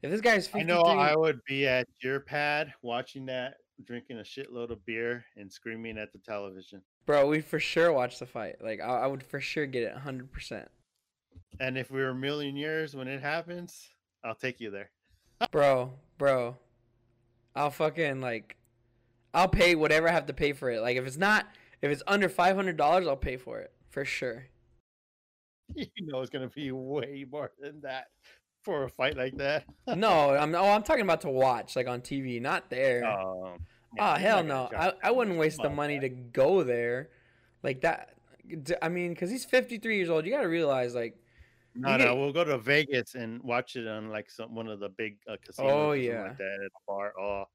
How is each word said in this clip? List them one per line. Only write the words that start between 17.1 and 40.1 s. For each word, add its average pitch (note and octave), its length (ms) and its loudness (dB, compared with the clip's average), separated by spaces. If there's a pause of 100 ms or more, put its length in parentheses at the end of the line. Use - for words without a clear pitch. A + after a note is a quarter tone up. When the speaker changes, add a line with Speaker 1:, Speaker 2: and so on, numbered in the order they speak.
Speaker 1:
I'll C#3+ 140 0
fucking, D#3 500 0
like, A#2+ 380 -6 (760)
I'll F3+ 160 4
pay F3 280 6
whatever D#3 340 4
I - 20 4
have D#3+ 140 2
to D3+ 80 -8
pay D3 200 0
for C3+ 180 -2
it. A2+ 100 0
Like, B2 160 0
if B2+ 80 -2
it's C3+ 120 -8
not, G3+ 280 4 (380)
if C#3+ 80 2
it's C#3+ 160 -2
under G3 220 4
five F3+ 260 4
hundred F#3 220 0
dollars, E3 280 4
I'll C#3+ 100 0
pay C3 220 -4
for A#2+ 220 -10
it. - 120 -14 (180)
For - 160 -6
sure. C3 440 -6
Speaker 2:
<laughs> - 60 -20 (1200)
You E3+ 120 -8 (180)
know C3+ 160 -4
it's B2+ 80 -8
gonna C3 180 -6
be C#3 240 -8
way C3+ 560 -8
more C#3+ 320 -8
than D3 220 -16
that C3 240 -8 (560)
for D3+ 220 -4
a B2 60 -6
fight C3+ 280 -2
like C3 200 -4
that. C#3 280 -2 (220)
<laughs> A#3 100 -2
Speaker 1:
No, D#3+ 380 6
I'm, D3+ 180 2
oh, F3 160 2
I'm G#3+ 140 6
talking C#4+ 180 2
about F3+ 200 2
to E3 80 -4
watch, B2+ 460 2
like, B2+ 120 0
on B2 140 -4
T C#3 200 -6
V, B2 180 -4
not C#3+ 300 -2
there. B2 340 4
Speaker 2:
Oh, F#2 540 -2 (400)
yeah, G#3 60 2
Speaker 1:
Oh, G3+ 80 4
Speaker 2:
you're D3 80 2
Speaker 1:
hell G3 240 4
Speaker 2:
not D#3+ 40 -2
gonna - 0 -
Speaker 1:
no. C3 220 -2
Speaker 2:
charge - 60 -8
Speaker 1:
I, E3+ 120 2
I - 60 2 (160)
Speaker 2:
that A#3 60 4
Speaker 1:
wouldn't A3 220 2
Speaker 2:
much. D#3+ 40 2
Speaker 1:
waste D#3 160 2
Speaker 2:
Come - 60 -4
Speaker 1:
the D3 80 2
Speaker 2:
on, C#3+ 40 -4
Speaker 1:
money D3 200 -2
Speaker 2:
man. C#3 60 -2
Speaker 1:
to C3+ 80 0
go C3 520 4
there. B2 480 0 (540)
Like C3 180 -2
that, - 320 -2 (340)
d-, D#3+ 320 -4
I D#3+ 100 0
mean, F3 260 -2
'cause F3 160 -4
he's B3 120 -6
fifty-three A#3 540 0
years F3 140 0